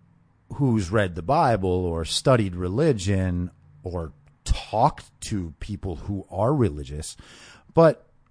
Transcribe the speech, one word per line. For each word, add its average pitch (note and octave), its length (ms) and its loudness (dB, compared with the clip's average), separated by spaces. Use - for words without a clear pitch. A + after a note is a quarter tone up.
who's A2+ 380 2
read G2 240 0
the F2 60 -8
Bible F#2+ 640 2
or E2 200 -2
studied A2 500 2
religion F#2 960 0
or E2+ 300 -8
talked - 640 0
to F2+ 380 -6
people F#2 380 -8
who G2 340 -8
are G#2+ 220 2
religious, D2+ 640 -2
but D#3+ 340 6